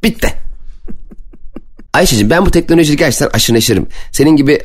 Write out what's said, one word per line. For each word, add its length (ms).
Bitti." 300
<laughs> 1600
Ayşe'cim, 360
ben 160
bu 60
teknolojiyi 460
gerçekten 360
aşırı 240
neşerim. 300
Senin 240
gibi, 300